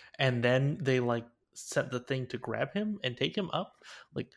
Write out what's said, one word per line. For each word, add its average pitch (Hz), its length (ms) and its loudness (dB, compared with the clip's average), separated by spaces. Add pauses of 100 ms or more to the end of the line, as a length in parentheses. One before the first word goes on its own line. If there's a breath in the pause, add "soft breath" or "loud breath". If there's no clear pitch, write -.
(180 loud breath)
and 127 240 2
then 131 380 4
they, 131 200 4
like, 120 260 0 (280)
sent - 360 -2
the 123 100 -4
thing 131 280 -4
to 120 100 -4
grab 120 340 -4
him 208 300 -2
and 123 140 -4
take 151 200 0
him 190 160 -2
up. - 240 -4 (380 loud breath)
Like, 135 220 -6